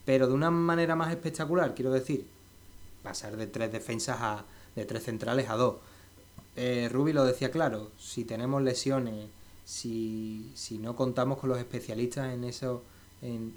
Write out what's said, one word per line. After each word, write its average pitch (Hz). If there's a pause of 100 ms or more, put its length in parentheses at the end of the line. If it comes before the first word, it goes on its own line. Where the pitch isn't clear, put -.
pero 131
de 131
una 156
manera 170
más 165
espectacular, 165
quiero 131
decir, 131 (800)
pasar 104
de 110
tres 113
defensas 113
a, 104 (300)
de 110
tres 113
centrales 117
a 110
dos. 117 (800)
Eh, 123
Rubi 143
lo 143
decía 127
claro, 113
si -
tenemos 123
lesiones, 123 (360)
si, 110
si -
no 117
contamos 131
con 135
los 123
especialistas 123
en 123
eso, 123 (380)
en, 113